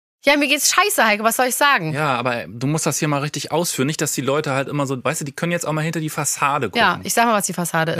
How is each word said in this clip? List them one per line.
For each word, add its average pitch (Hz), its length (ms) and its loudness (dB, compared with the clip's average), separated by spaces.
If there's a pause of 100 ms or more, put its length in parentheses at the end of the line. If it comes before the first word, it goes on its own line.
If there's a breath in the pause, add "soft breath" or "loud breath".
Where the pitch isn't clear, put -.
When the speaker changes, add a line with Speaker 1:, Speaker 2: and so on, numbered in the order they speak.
(260)
Speaker 1:
Ja, 285 120 4
mir 285 100 0
geht's 277 260 0
scheiße, 370 320 2
Heiko. 208 200 2
Was 226 120 2
soll 254 100 4
ich 240 80 -2
sagen? 247 380 2
Speaker 2:
Ja, 143 220 0
aber 120 320 -2
du 120 200 -6
musst 156 180 0
das 151 140 0
hier 160 100 -2
mal 143 120 0
richtig 147 300 -6
ausführen. 160 360 0
Nicht, 156 140 -2
dass 147 120 -2
die 151 80 -4
Leute 139 320 0
halt 135 160 0
immer 143 180 -2
so, 127 160 -4
weißt 147 180 0
du, 156 40 -6
die 135 80 -8
können 170 200 -4
jetzt 175 120 -4
auch 147 80 -2
mal 156 100 -2
hinter 165 180 -2
die 156 80 -4
Fassade 147 600 0
gucken. 240 120 -2
Speaker 1:
Ja, 202 220 4
ich 196 100 -4
sag 233 120 4
mal, 233 80 2
was 202 140 2
die 185 60 -4
Fassade 165 400 0
ist. 170 60 -2